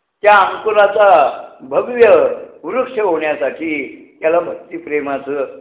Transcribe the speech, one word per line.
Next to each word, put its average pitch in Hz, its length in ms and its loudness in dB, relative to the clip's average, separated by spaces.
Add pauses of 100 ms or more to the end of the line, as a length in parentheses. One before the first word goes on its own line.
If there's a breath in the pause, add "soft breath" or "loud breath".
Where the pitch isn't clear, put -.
(220)
त्या 208 160 6
अंकुराचा 196 1040 2 (200)
भव्य 185 680 2 (360)
वृक्ष 220 360 -6
होण्यासाठी 151 1000 -4 (200)
त्याला 165 180 0
भक्तिप्रेमाचं 143 1040 -8 (160)